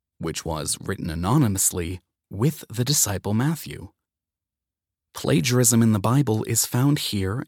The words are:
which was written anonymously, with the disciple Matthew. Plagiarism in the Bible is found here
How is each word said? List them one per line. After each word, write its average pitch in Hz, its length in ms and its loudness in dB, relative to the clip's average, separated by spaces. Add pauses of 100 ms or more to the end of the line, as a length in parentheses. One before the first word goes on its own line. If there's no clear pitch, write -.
(200)
which 80 260 -6
was 78 340 -6
written 95 300 -6
anonymously, 90 920 0 (280)
with 120 400 -2
the 120 160 -2
disciple 104 480 -2
Matthew. 131 560 -2 (1300)
Plagiarism 123 680 4
in 113 120 6
the 107 60 2
Bible 113 460 2
is - 200 0
found 143 340 2
here 101 480 -4